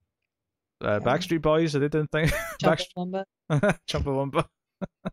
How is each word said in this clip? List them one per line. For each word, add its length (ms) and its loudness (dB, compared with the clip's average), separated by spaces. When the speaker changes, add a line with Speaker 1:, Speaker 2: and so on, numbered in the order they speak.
Speaker 1:
Uh, 120 0
Speaker 2:
Yeah. 0 -
Speaker 1:
Backstreet 420 0
Boys, 340 2
are 40 2
they 100 2
doing 180 0
thing? 200 0
<laughs> 360 -2
Backst- 240 2
Speaker 2:
Chumbawamba. 280 -6
Speaker 1:
<laughs> 280 2
Chumbawamba. 560 -2